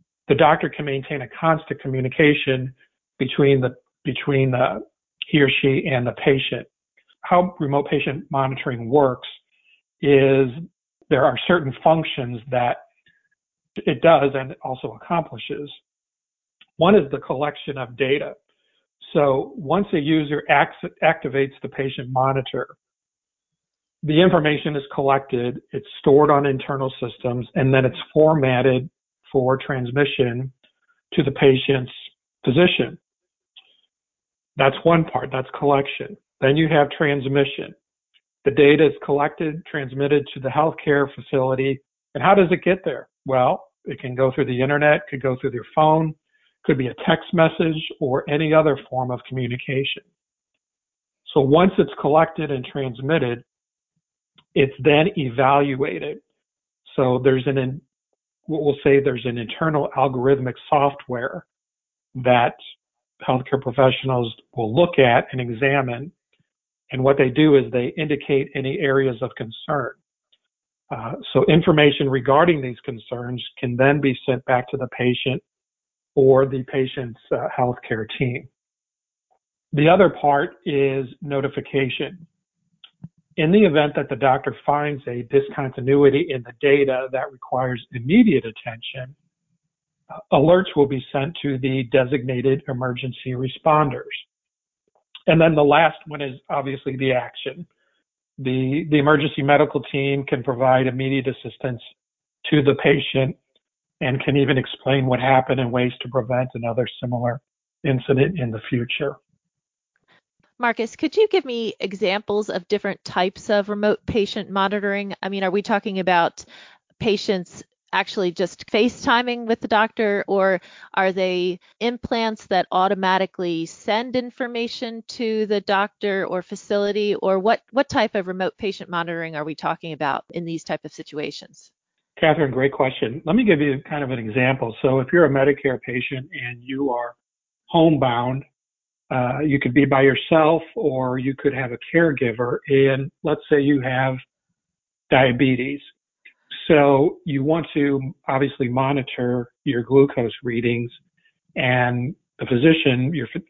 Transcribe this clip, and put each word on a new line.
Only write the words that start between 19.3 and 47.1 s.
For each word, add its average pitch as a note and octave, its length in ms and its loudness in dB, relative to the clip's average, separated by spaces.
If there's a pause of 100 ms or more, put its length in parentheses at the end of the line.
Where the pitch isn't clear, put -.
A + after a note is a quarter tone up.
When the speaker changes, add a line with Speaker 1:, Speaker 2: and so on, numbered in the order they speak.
Speaker 1:
once F3+ 360 -2
a F3 60 0
user D3+ 500 0
acts, D3+ 280 2 (260)
activates C#3 580 0
the - 80 -12
patient C3+ 420 -8
monitor, C3 560 -2 (1400)
the D3+ 180 2
information D#3 540 2
is C#3+ 80 -4 (120)
collected, C3+ 640 -2 (120)
it's C#3 140 -10 (120)
stored D3 320 6
on C#3+ 160 4
internal C3+ 520 -2
systems, A#2+ 560 -6
and C3+ 200 2
then C3 100 4
it's B2 120 0 (180)
formatted C3 720 4 (420)
for C3 280 2
transmission C3 920 -2 (600)
to E3+ 100 0
the C3+ 100 0
patient's C3 600 2 (500)
physician. C#3+ 560 2 (1600)
That's C3+ 260 2
one E3 220 4
part, B2+ 260 -6
that's C3 180 -6 (100)
collection. C#3+ 580 -2 (240)
Then C3+ 160 2
you D#3+ 120 2
have D3 220 4
transmission. C#3 840 -2 (720)
The C#3 40 2
data D3 360 6
is C#3 60 2 (120)
collected, D3+ 640 -4
transmitted C#3+ 640 -2
to C#3 80 -14
the C3 80 -6
healthcare C#3+ 680 0
facility. C3 640 -2 (340)
And B2 100 -6
how F#3 100 6
does F#3+ 160 4
it F3+ 140 -2
get F#3 180 2
there? C3+ 260 -8 (180)
Well, C3 420 0 (160)
it C3+ 160 -10
can B2+ 140 -8
go C3 200 2
through C#3 120 0
the B2 160 -2
internet, D3 460 2
could C3 140 -10
go C3 160 -2
through C3 120 -4
their A#2 240 -10
phone, D#3 400 4 (500)
could D3 140 2
be B2+ 80 -2
a A#2 80 -8 (120)
text D#3+ 260 0